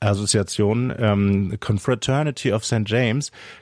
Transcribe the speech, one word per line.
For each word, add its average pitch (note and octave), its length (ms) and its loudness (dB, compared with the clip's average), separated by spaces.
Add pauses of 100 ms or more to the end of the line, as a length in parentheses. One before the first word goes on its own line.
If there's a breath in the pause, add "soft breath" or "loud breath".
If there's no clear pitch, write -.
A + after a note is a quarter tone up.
Assoziation, G#2 960 2
ähm, G2+ 640 2
Confraternity C3 920 -2
of A2 140 -2
Saint G#2+ 240 -2
James, A#2+ 420 0 (300 loud breath)